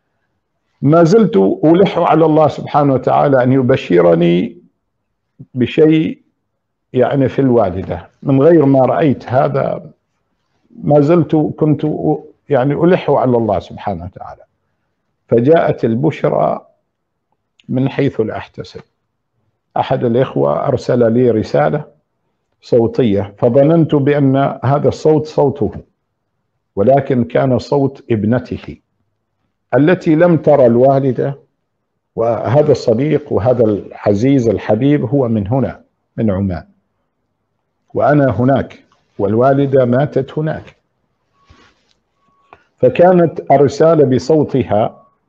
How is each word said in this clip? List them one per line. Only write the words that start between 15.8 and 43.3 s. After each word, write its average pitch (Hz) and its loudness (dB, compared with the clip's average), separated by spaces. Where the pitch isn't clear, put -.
البشرى - -2
من 127 -2
حيث 139 -2
لا 104 -6
أحتسب. - -16
أحد 131 -2
الإخوة 135 -2
أرسل 120 0
لي 123 2
رسالة 147 -2
صوتية، 110 0
فظننت 143 2
بأن 139 0
هذا 139 0
الصوت 151 0
صوته، 135 -2
ولكن 123 2
كان 131 0
صوت 139 -4
ابنته 107 -4
التي 160 2
لم 170 4
ترى 143 2
الوالدة. 135 0
وهذا 117 0
الصديق 131 -2
وهذا 117 0
العزيز 110 0
الحبيب 131 0
هو 127 -2
من 110 -4
هنا، 117 -4
من 110 -2
عمان، 92 -4
وأنا 131 2
هناك، 117 -2
والوالدة 131 0
ماتت 135 -2
هناك. 151 -8
فكانت 175 2